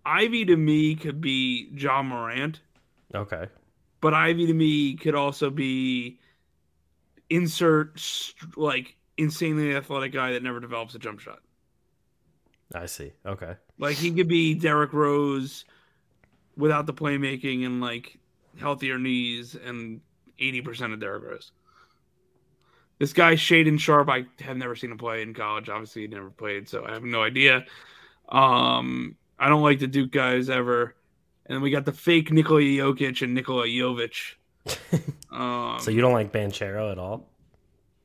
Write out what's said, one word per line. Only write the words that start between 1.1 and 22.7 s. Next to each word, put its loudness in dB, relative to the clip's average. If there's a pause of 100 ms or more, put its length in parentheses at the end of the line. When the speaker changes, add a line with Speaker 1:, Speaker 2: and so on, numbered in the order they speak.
Speaker 1:
be -2
Ja 0
Morant. -6 (520)
Speaker 2:
Okay. -6 (560)
Speaker 1:
But 4
Ivy, 2
to 4
me, 2
could 0
also -2
be -4 (1120)
insert, 2
st-, -10
like, -4 (220)
insanely 0
athletic -6
guy -2
that -4
never -6
develops -10
a -18
jump -12
shot. -20 (1300)
Speaker 2:
I -12
see. -16 (120)
Okay. -12 (240)
Speaker 1:
Like, -4
he -2
could 2
be 2
Derrick 2
Rose 0 (920)
without 2
the -6
playmaking -4
and, -4
like, -8 (420)
healthier -4
knees -4
and -12 (380)
eighty -4
percent -8
of -8
Derrick -8
Rose. -16 (1500)